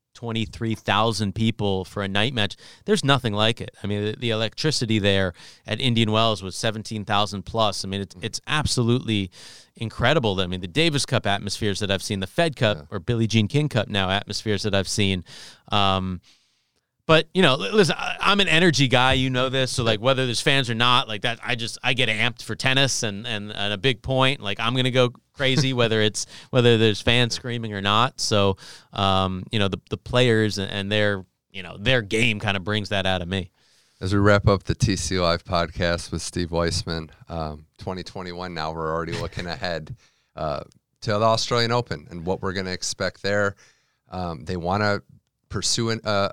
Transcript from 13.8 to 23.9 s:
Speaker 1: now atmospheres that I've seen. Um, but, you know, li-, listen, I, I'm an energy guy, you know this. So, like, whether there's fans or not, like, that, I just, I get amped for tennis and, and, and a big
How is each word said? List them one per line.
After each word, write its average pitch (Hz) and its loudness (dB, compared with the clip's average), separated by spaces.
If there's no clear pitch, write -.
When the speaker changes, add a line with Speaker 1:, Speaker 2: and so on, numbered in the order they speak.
Speaker 1:
now 98 0
atmospheres 101 -2
that 98 -2
I've 98 0
seen. 95 0
Um, 95 0
but, 160 4
you 185 2
know, 139 6
li-, 190 -4
listen, 202 4
I, 180 -6
I'm 196 2
an 190 2
energy 160 4
guy, 127 4
you 131 0
know 127 0
this. 131 0
So, 127 -2
like, 110 2
whether 127 2
there's 117 -2
fans 139 2
or 117 -2
not, 123 4
like, 107 -8
that, 117 -4
I 117 -4
just, 113 -8
I 127 0
get 123 0
amped 110 -2
for 110 -8
tennis 135 0
and, 107 -6
and, 104 -8
and 101 -4
a 101 -4
big 127 -2